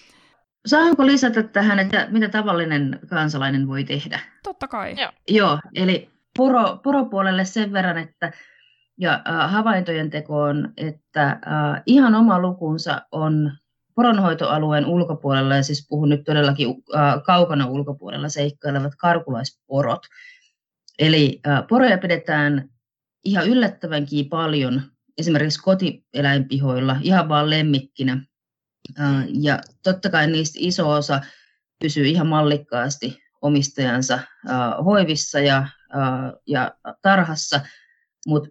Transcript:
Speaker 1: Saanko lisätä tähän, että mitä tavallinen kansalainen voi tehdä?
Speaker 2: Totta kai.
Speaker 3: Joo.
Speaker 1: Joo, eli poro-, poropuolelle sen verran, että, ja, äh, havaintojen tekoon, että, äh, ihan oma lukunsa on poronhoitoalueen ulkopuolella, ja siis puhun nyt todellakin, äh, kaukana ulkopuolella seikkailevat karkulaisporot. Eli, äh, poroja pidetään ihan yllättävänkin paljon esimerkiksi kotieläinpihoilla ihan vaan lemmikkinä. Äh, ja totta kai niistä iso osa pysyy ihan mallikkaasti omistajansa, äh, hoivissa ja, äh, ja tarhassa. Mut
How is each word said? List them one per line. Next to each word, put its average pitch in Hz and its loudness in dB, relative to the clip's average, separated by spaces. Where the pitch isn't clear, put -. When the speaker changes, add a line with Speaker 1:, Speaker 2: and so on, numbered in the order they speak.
Speaker 1:
Saanko 302 4
lisätä 254 4
tähän, 202 2
että 196 0
mitä 220 2
tavallinen 165 -2
kansalainen 139 0
voi 135 -4
tehdä? - -8
Speaker 2:
Totta 370 -10
kai. 214 -10
Speaker 3:
Joo. - -6
Speaker 1:
Joo, 185 4
eli 185 -2
poro-, 247 2
poropuolelle 196 0
sen 202 -4
verran, 185 -2
että, 165 -8
ja, 160 -2
äh, 165 -2
havaintojen 180 -2
tekoon, 147 -4
että, 151 -4
äh, - -6
ihan 247 6
oma 214 4
lukunsa 160 -4
on 156 0
poronhoitoalueen 160 2
ulkopuolella, 143 0
ja 139 2
siis 143 -6
puhun 147 0
nyt 147 2
todellakin, 143 2
äh, 147 2
kaukana 170 2
ulkopuolella 143 -8
seikkailevat 143 -4
karkulaisporot. 135 -2
Eli, 156 4
äh, 139 2
poroja 240 4
pidetään 151 -2
ihan 185 0
yllättävänkin 156 -2
paljon 151 -2
esimerkiksi 156 0
kotieläinpihoilla 135 0
ihan 170 2
vaan 151 2
lemmikkinä. 135 -2
Äh, 139 0
ja 143 0
totta 190 -2
kai 156 2
niistä 160 -2
iso 175 0
osa 143 0
pysyy 147 0
ihan 160 2
mallikkaasti 143 -2
omistajansa, 131 0
äh, 127 -4
hoivissa 165 0
ja, 139 4
äh, 131 -4
ja 127 -2
tarhassa. 160 0
Mut 147 0